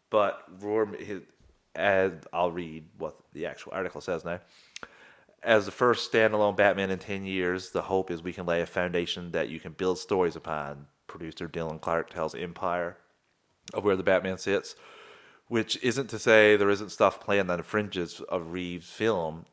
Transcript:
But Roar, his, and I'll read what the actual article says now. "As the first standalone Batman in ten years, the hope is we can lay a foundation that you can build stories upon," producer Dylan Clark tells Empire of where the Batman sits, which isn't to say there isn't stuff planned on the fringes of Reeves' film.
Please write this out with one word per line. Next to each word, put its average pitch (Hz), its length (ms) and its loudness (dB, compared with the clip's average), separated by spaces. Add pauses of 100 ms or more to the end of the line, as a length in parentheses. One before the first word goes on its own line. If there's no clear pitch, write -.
But 101 340 0 (180)
Roar, 104 260 0
his, 101 340 -10 (540)
and 95 580 2
I'll 87 200 0
read 80 340 -10 (100)
what 78 200 -8 (180)
the 78 100 -6
actual - 300 -10
article 92 260 -4
says 82 240 -4
now. 87 160 -6 (1040)
"As 107 240 4
the 98 40 -8
first 117 400 2
standalone 107 460 4
Batman 98 340 4
in 95 80 -2
ten 98 280 -6
years, 92 460 -2
the 87 100 -2
hope 95 280 0
is 82 120 -6
we 87 100 -6
can 87 140 -8
lay 85 160 2
a 82 40 -2
foundation 87 640 -4
that 80 180 -2
you 80 100 -10
can 85 120 -14
build 92 260 0
stories 90 380 0
upon," 73 500 -8 (200)
producer 82 400 -10
Dylan 80 360 -6
Clark 82 260 0
tells 80 260 -6
Empire 87 600 -4 (800)
of 101 100 -4
where 101 100 6
the 92 80 -2
Batman 92 360 2
sits, - 360 -2 (720)
which 113 340 -2
isn't 123 260 0
to 110 100 -8
say 107 380 8
there 101 120 4
isn't 101 220 0
stuff 98 300 4
planned 101 300 0
on 87 60 0
the 85 60 -4
fringes 95 680 -4
of 82 240 -4
Reeves' 87 380 -8
film. 85 640 -2